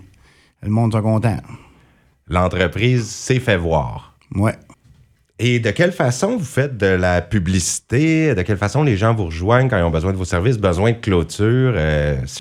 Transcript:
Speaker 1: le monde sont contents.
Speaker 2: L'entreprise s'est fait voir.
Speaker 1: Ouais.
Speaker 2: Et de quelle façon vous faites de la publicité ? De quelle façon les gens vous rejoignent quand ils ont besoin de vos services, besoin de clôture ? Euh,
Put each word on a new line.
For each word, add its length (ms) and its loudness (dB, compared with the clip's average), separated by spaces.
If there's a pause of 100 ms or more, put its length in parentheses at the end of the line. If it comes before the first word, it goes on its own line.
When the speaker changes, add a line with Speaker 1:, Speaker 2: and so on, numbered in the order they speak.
(600)
Speaker 1:
le 60 -8
monde 240 0
sont 80 0
contents. 380 0 (880)
Speaker 2:
L'entreprise 800 0
s'est 320 -2
fait 180 0
voir. 580 -2 (200)
Speaker 1:
Ouais. 200 0 (840)
Speaker 2:
Et 200 0
de 120 -2
quelle 220 2
façon 440 0
vous 80 -4
faites 320 -2
de 100 0
la 360 2
publicité ? 1120 0
De 80 0
quelle 160 -2
façon 240 0
les 140 2
gens 180 2
vous 120 -2
rejoignent 440 2
quand 80 2
ils 60 2
ont 60 2
besoin 220 0
de 60 -4
vos 60 -4
services, 340 0
besoin 340 2
de 60 -6
clôture ? 760 0
Euh, 400 0 (240)